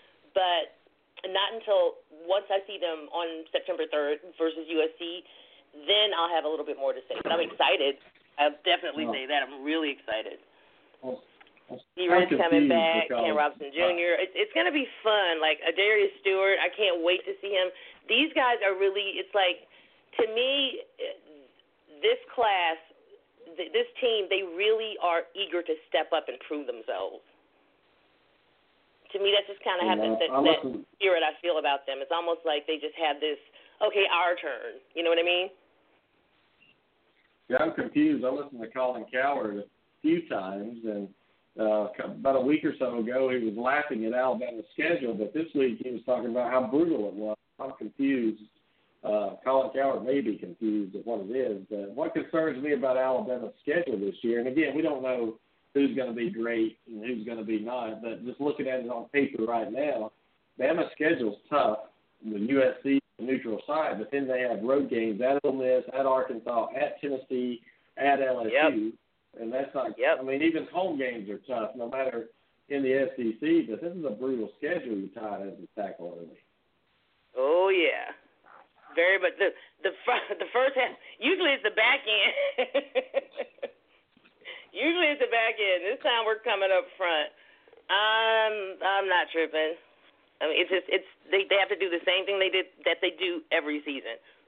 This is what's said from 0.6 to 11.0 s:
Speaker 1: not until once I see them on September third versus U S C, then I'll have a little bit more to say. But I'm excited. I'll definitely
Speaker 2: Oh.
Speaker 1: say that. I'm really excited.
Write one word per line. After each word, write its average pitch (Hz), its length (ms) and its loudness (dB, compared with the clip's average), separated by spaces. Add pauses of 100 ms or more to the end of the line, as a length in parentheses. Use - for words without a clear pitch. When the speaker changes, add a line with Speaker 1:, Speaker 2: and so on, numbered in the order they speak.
Speaker 1:
not 190 320 -2
until 190 400 2 (320)
once 196 240 0
I 196 160 2
see 202 80 -10
them 160 320 -6
on 165 380 -6 (100)
September 165 320 -4
third 151 320 -2 (160)
versus 160 320 -2
U 160 160 2
S 160 160 -2
C, 170 240 -12 (640)
then 208 240 4
I'll 170 160 0
have 160 160 0
a 151 60 -2
little 151 160 -4
bit 147 100 -6
more 135 160 0
to 123 160 -12
say. - 160 -8
But 151 80 -2
I'm 170 80 2
excited. 143 560 2 (420)
I'll 147 240 4
definitely 170 440 0
Speaker 2:
Oh. 139 40 -2
Speaker 1:
say 135 160 -6
that. 143 160 0
I'm 135 240 -10
really 156 240 0
excited. 110 480 -6 (640)